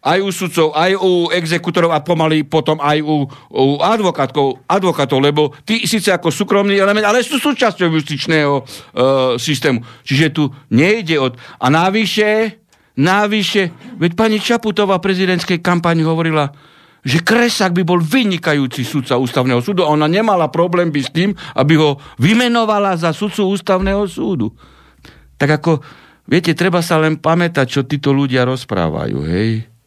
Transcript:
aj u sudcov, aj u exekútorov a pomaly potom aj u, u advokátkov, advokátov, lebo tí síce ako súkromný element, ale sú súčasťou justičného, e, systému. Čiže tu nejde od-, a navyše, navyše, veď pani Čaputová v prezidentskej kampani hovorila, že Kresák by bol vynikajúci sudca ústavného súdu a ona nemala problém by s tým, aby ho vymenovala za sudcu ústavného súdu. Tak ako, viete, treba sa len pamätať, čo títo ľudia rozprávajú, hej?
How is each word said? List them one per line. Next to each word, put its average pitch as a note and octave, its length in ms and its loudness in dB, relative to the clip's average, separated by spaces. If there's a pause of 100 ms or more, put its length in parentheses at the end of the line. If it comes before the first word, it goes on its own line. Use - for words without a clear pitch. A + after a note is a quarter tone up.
aj D#3+ 160 0
u G3 80 -2
sudcov, F3 440 -2
aj F3 220 0
u F#3 180 0 (180)
exekútorov E3+ 580 0
a D#3+ 100 0
pomaly D#3 440 0
potom D#3 340 0
aj D3 240 0
u, D3+ 240 0 (240)
u C3 160 0 (140)
advokátkov, D3+ 840 0
advokátov, E3 540 0
lebo D3 320 2 (100)
tí A3+ 220 -4
síce G3+ 260 -2
ako F3 200 0
súkromný G3+ 480 0
element, G3+ 260 2
ale G#3+ 180 2
sú C#4 160 -4
súčasťou A3+ 540 0
justičného, D3+ 640 0
e, C3 80 -2 (760)
systému. C3+ 440 -2 (220)
Čiže C#3+ 280 2
tu D3+ 140 0 (240)
nejde E3 480 2
od-, C3 180 0 (220)
a B2 100 -4
navyše, G#3 920 0 (340)
navyše, G3 760 0 (260)
veď E3+ 180 -2
pani G#3+ 240 2
Čaputová G#3 600 0
v F3 80 -4
prezidentskej F#3 540 0
kampani E3+ 420 0
hovorila, D#3+ 520 0 (480)
že C#3 200 0
Kresák A3 500 0
by F3 120 0
bol F3 160 2
vynikajúci D#3+ 840 0
sudca B2 360 -2
ústavného B2+ 440 0
súdu F#3 200 -2
a D#3 100 2
ona D3+ 140 2
nemala F3+ 440 2
problém F3 400 0
by D3 120 -2
s B2 80 -6
tým, F#3+ 240 0 (200)
aby C#3+ 220 2
ho D3 220 4 (200)
vymenovala G#3+ 800 2
za E3 160 0
sudcu G3+ 400 -2
ústavného G3 540 0
súdu. E3+ 480 -4 (840)
Tak C#3+ 200 0
ako, D3+ 300 -2 (400)
viete, E3 280 0
treba F3 280 0
sa E3+ 160 0
len D#3 200 2
pamätať, E3 500 0
čo C#3 160 -2
títo C#3+ 280 -2
ľudia C3 340 2
rozprávajú, E2+ 760 -2
hej? A2 460 -2 (180)